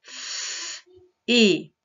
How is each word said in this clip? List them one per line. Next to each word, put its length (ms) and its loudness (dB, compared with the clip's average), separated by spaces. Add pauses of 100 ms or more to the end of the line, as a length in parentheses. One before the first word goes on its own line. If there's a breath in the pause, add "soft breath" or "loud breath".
F, 760 -12 (440)
et. 460 4 (120)